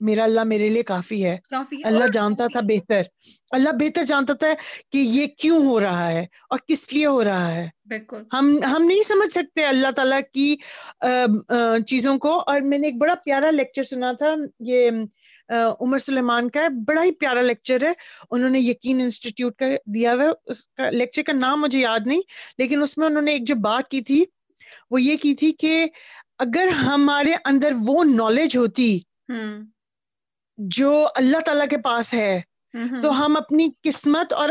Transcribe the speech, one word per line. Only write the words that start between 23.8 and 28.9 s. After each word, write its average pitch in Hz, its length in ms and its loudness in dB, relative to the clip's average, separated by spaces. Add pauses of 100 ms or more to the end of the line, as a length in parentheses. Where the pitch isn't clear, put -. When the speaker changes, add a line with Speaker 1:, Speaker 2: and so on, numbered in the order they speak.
Speaker 1:
کی 269 120 -4
تھی، 277 240 2 (680)
وہ 254 120 0
یہ 294 140 2
کی 294 180 0
تھی 311 180 0
کہ 320 340 0 (520)
اگر 262 280 0
ہمارے 285 680 2 (120)
اندر 277 260 2 (160)
وہ 311 180 2
نالج 247 520 2
ہوتی 233 420 2